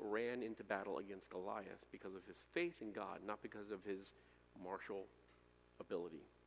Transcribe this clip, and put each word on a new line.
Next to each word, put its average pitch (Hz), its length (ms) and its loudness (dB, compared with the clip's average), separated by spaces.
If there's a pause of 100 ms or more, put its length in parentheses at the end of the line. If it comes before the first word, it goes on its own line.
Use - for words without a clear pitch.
ran 120 400 6
into 110 220 0
battle 98 340 4
against 98 320 -4
Goliath 98 600 -2
because 98 220 -6
of 90 120 -8
his - 100 -10 (160)
faith 170 300 2
in 107 100 -2
God, 95 320 -2
not 104 180 0
because 104 280 -6
of 98 140 -2
his 98 260 0 (520)
martial 95 420 -2 (760)
ability. 87 440 0 (220)